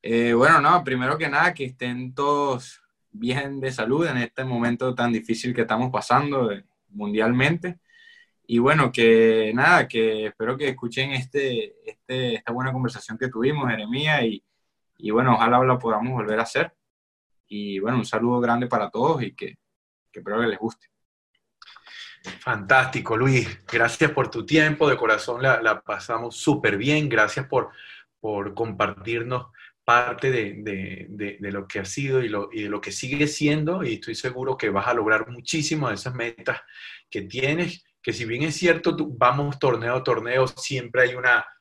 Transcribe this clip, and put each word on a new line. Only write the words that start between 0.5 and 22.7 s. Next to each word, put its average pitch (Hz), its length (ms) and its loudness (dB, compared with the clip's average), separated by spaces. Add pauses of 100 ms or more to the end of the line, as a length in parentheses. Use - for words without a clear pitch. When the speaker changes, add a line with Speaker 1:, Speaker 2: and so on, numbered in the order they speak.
Speaker 1:
no, 156 240 6
primero 131 320 0
que 156 140 -4
nada, 165 240 2
que 139 120 -6
estén 127 500 -8
todos 143 680 -2 (300)
bien 135 480 -4
de 131 120 -4
salud 127 360 0
en 127 100 -2
este 120 260 -4
momento 123 520 -2
tan 120 180 0
difícil 113 400 -4
que 120 80 0
estamos 117 300 0
pasando, 127 600 0
eh, 98 140 -8 (240)
mundialmente. 123 880 0 (720)
Y 117 100 2
bueno, 131 340 4
que 113 640 6
nada, 143 340 4
que 110 380 0
espero 113 320 -4
que 139 120 -2
escuchen 131 420 -4
este, 127 640 -4 (120)
este, 127 460 -4
esta 117 180 -6
buena 127 220 -4
conversación 120 420 -4
que 131 140 -4
tuvimos, 131 400 -2
Jeremías, 127 540 0
y, 110 200 -2 (540)
y 107 140 -6
bueno, 120 240 4
ojalá 120 280 4
la 127 140 2
podamos 117 360 -2
volver 107 260 -2
a 117 40 -2
hacer. 160 300 -2 (720)
Y 101 300 -8
bueno, 117 220 0
un 104 60 -4
saludo 120 340 0
grande 120 260 0
para 110 240 -2
todos 139 320 0
y 104 140 -8
que, - 240 -12 (520)
que - 80 -16
espero 104 220 -4
que 120 60 0
les 101 100 -2
guste. - 300 -8 (1500)
Speaker 2:
Fantástico, 113 800 0